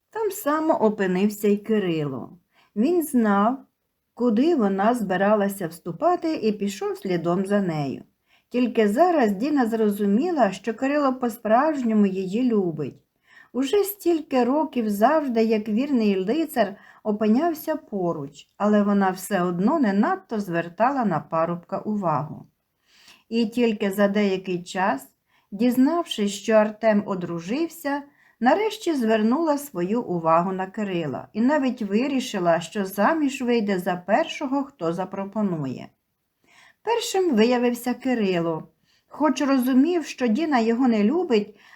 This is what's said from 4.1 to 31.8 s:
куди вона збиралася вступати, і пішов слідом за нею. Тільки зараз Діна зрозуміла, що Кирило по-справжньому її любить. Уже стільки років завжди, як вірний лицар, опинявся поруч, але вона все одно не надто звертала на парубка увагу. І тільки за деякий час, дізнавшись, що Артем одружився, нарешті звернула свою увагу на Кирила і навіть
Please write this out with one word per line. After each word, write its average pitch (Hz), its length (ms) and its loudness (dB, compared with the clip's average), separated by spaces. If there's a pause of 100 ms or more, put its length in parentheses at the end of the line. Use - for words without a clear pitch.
куди 247 420 2
вона 202 380 2
збиралася 196 760 0
вступати, 320 640 -2
і 214 180 0
пішов 208 440 -4
слідом 175 500 -2
за 208 140 0
нею. 156 420 -4 (460)
Тільки 233 400 0
зараз 277 440 2
Діна 254 340 0
зрозуміла, 214 840 0
що 220 220 -6
Кирило 269 400 0
по-справжньому 233 920 2
її 190 360 -2
любить. 175 600 -2 (500)
Уже 330 320 0
стільки 311 600 0
років 247 460 0
завжди, 233 540 2
як 220 240 0
вірний 220 560 0
лицар, 226 520 -2 (260)
опинявся 254 760 0
поруч, 170 800 -6
але 208 260 2
вона 196 280 2
все 180 320 -2
одно 185 360 0
не 214 140 2
надто 240 480 0
звертала 202 640 -2
на 165 160 0
парубка 165 580 -4
увагу. 165 680 -4 (840)
І 233 180 0
тільки 214 440 0
за 202 180 2
деякий 190 540 0
час, 202 460 -4 (420)
дізнавшись, 247 800 0
що - 200 -4
Артем 214 540 4
одружився, 202 960 -6 (380)
нарешті 349 540 0
звернула 247 640 2
свою 196 440 -4
увагу 170 500 2
на 185 140 -4
Кирила 170 640 -6
і 214 80 -4
навіть 262 420 0